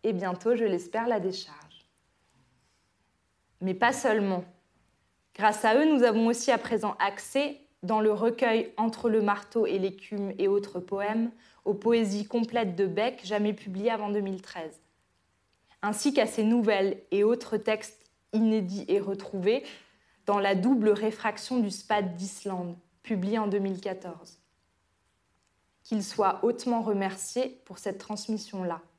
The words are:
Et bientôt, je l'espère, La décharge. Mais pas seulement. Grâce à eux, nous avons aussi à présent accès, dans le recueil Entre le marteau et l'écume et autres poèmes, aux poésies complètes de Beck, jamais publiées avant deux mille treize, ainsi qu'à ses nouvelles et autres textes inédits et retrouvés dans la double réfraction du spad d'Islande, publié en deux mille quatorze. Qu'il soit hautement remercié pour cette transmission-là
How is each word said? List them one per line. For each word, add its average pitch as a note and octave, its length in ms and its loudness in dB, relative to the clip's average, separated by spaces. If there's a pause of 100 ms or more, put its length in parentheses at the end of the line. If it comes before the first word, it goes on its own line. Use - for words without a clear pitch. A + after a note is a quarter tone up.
Et A3+ 100 0
bientôt, F#3 420 0
je A3+ 80 0
l'espère, G#3+ 460 -2
La A3 100 0
décharge. - 680 -10 (1700)
Mais F#3 140 -2
pas A#3 180 4
seulement. G#3 540 0 (880)
Grâce G#3 300 2
à A3 100 6
eux, D#4 180 6
nous B3+ 100 6
avons A3+ 240 4
aussi A#3 220 0
à A#3 80 6
présent G#3+ 420 -2
accès, C#4 600 -2 (240)
dans G#3+ 160 0
le G#3+ 140 4
recueil A3+ 640 0
Entre A3+ 320 -2
le G#3+ 120 4
marteau G#3 440 0
et G3 120 0
l'écume G3 640 -4
et G3 80 2
autres G3+ 320 0
poèmes, G#3 520 -2 (340)
aux G#3 80 0
poésies G#3 540 0
complètes A#3 500 -2
de G3 100 2
Beck, A3 380 -2
jamais G#3 260 0
publiées G3+ 400 -4
avant G#3 180 -4
deux G#3 120 0
mille F#3+ 200 -6
treize, D#3+ 380 -12 (1040)
ainsi G#3+ 320 0
qu'à A#3+ 140 4
ses A3 160 -2
nouvelles G#3 580 4 (100)
et G3+ 140 4
autres A#3 320 0
textes - 520 -4 (220)
inédits A3 560 0
et G3 140 2
retrouvés G3+ 640 -2 (600)
dans G3+ 140 2
la G3 160 4
double G#3+ 340 4
réfraction G#3+ 720 0
du G3+ 100 0
spad G3 460 -2
d'Islande, F3+ 580 -8 (260)
publié G#3 380 -2
en G#3+ 80 -2
deux G3+ 120 0
mille G3 200 -2
quatorze. F#3 600 -10 (1400)
Qu'il G#3+ 200 -2
soit G3 400 0
hautement A#3 380 0
remercié G3+ 840 -4
pour F#3 140 -18
cette G3 200 -6
transmission-là G3 840 -6 (180)